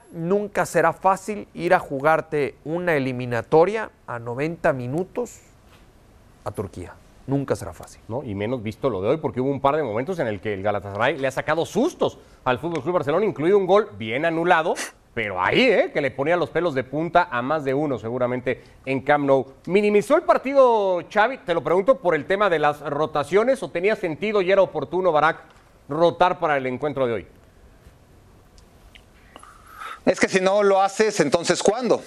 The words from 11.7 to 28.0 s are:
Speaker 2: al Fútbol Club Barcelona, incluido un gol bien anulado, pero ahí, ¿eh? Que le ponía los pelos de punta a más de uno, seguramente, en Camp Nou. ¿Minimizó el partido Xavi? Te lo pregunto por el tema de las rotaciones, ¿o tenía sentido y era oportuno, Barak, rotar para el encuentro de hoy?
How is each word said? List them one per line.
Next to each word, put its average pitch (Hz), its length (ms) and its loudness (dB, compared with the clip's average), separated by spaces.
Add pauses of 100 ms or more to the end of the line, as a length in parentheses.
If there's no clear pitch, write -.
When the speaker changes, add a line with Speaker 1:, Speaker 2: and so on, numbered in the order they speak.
Speaker 2:
al 127 160 0
Fútbol 156 240 -6
Club 170 120 -2
Barcelona, 165 300 0
incluido 175 340 2
un 190 100 0
gol 202 280 4
bien 113 280 -4
anulado, 165 500 2 (400)
pero 101 260 -4
ahí, 110 200 2
¿eh? 262 340 2
Que 165 60 -2
le 139 100 -2
ponía 147 260 -2
los 156 140 -2
pelos 165 240 -2
de 127 80 -2
punta 165 480 0
a 120 120 -4
más 147 200 -2
de 131 120 -2
uno, 139 260 -2
seguramente, 123 640 -4 (200)
en 131 180 -4
Camp 147 220 2
Nou. 135 220 4 (200)
¿Minimizó 208 500 2
el 349 60 2
partido 247 840 2
Xavi? 226 300 0
Te 175 160 -4
lo 165 80 -2
pregunto 175 360 2
por 175 180 0
el 143 100 -4
tema 196 240 2
de 165 80 2
las 147 220 0
rotaciones, 151 840 0
¿o 175 80 -8
tenía 190 240 0
sentido 196 480 -2
y 175 80 0
era 196 120 6
oportuno, 170 500 -2
Barak, 151 320 2 (440)
rotar 170 500 2
para 156 180 0
el 131 100 -2
encuentro 131 380 -2
de 120 80 0
hoy? 95 140 -6 (2750)